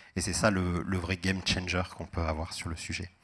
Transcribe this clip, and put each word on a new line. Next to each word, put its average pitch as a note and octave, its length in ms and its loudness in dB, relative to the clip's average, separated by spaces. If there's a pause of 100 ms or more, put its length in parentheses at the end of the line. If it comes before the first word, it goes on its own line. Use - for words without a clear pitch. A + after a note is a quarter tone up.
(140)
et F#2+ 60 -2
c'est F2+ 140 0
ça G#2+ 180 6
le, F2 340 2
le F#2+ 120 0
vrai F2+ 180 -2
game F#2 280 0
changer F2+ 380 0 (140)
qu'on F#2 100 -8
peut - 140 -4
avoir D#2+ 320 0
sur - 160 -6
le D#2+ 80 -4
sujet. - 340 -8 (140)